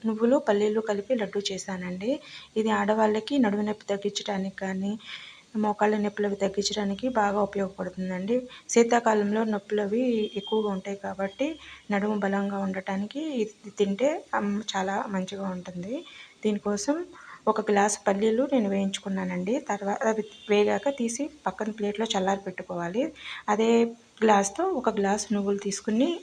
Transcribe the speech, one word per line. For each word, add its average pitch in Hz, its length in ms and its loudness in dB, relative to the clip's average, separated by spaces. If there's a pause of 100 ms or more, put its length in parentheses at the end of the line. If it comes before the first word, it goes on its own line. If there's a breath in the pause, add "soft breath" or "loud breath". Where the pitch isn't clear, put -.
నువ్వులు, 226 300 4
పల్లీలు 214 440 2
కలిపి 214 340 -2
లడ్డు 202 280 -2 (100)
చేశానండి. 185 680 -4 (360 loud breath)
ఇది 220 140 2
ఆడవాళ్ళకి 214 680 2
నడుము 208 240 2
నొప్పి 208 240 -4
తగ్గించడానికి 196 720 -4
కానీ, 190 420 -4 (580 loud breath)
మోకాళ్ళ 214 400 2
నొప్పులు 208 300 0
అవి 202 100 -2
తగ్గించడానికి 196 720 -2
బాగా 208 340 2
ఉపయోగపడుతుందండి. 190 1000 -2 (260 loud breath)
శీతాకాలంలో 226 760 4
నొప్పులు 208 380 -2
అవి 220 540 0
ఎక్కువగా 214 320 -2
ఉంటాయి 196 280 -4
కాబట్టి, 196 600 -4 (320 loud breath)
నడుము 208 280 0
బలంగా 202 400 -2
ఉండటానికి 196 640 -4 (200)
ఇది 214 300 -6
తింటే, 233 540 0 (100)
అమ్, 208 280 -2 (140)
చాలా 196 320 -2
మంచిగా 196 380 -4
ఉంటుంది. 180 580 -8 (400 loud breath)
దీనికోసం 208 600 0 (440 loud breath)
ఒక 214 220 2
గ్లాసు 208 360 4
పల్లీలు 220 460 2
నేను 233 180 4
వేయించుకున్నానండి. 196 880 -2
తర్వా-, 202 480 -2
అవి 220 140 2 (280)
వేగాక 208 380 4
తీసి 277 420 -2 (160)
పక్కన 214 240 -2
ప్లేట్లో 214 360 -2
చల్లారి 196 340 0
పెట్టుకోవాలి. 185 720 -4 (360 loud breath)
అదే 226 360 6 (380)
గ్లాస్తో 208 420 4
ఒక 359 240 0
గ్లాసు 202 460 0
నువ్వులు 202 240 0
తీసుకుని 226 640 0